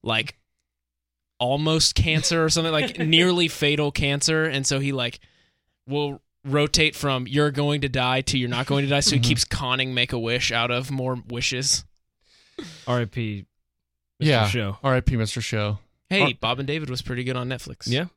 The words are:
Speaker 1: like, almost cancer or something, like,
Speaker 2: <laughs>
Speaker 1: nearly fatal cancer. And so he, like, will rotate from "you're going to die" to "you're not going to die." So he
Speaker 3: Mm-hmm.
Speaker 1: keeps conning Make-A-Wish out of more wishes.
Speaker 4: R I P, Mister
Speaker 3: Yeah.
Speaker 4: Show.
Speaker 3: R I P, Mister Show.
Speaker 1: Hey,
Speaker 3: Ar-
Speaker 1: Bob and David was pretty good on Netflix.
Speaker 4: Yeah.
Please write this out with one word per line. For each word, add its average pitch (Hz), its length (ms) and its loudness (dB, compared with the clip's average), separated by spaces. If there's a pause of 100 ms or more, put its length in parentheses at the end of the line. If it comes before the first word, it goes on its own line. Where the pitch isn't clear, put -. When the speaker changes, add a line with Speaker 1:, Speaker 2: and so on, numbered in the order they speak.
Speaker 1:
like, 110 320 -2 (1040)
almost 151 560 2
cancer 160 480 2
or 160 60 2
something, 160 240 0
like, 156 260 0
Speaker 2:
<laughs> - 0 -
Speaker 1:
nearly 170 480 4
fatal 147 460 0
cancer. 151 500 0
And 139 240 -2
so 135 140 0
he, 139 100 -2
like, 123 300 -6 (680)
will 143 340 -4 (220)
rotate 147 540 2
from 131 300 -2
"you're 147 240 2
going 147 300 0
to 139 80 -2
die" 127 320 0
to 131 160 -2
"you're 123 120 0
not 123 160 -2
going 139 180 0
to 139 60 -2
die." 143 100 4
So - 120 2
he 135 100 4
Speaker 3:
Mm-hmm. 117 80 2
Speaker 1:
keeps 120 160 2
conning 131 480 -2
Make-A-Wish 120 580 0
out 117 180 0
of 127 220 -2
more 127 380 -4
wishes. 127 560 -2 (1000)
Speaker 4:
R 123 140 0
I 120 60 0
P, 107 400 -6 (760)
Mister 156 100 4
Speaker 3:
Yeah. 113 200 6
Speaker 4:
Show. 101 340 -2
Speaker 3:
R 135 140 4
I - 20 2
P, 123 160 2
Mister 113 240 -2
Show. 104 400 -2 (300)
Speaker 1:
Hey, 196 140 4
Speaker 3:
Ar- 143 80 2 (100)
Speaker 1:
Bob 123 180 -2
and 135 80 -4
David 151 220 -4
was 127 120 -6
pretty 123 220 -6
good 127 140 -4
on 123 100 -6
Netflix. - 400 -10
Speaker 4:
Yeah. 139 300 0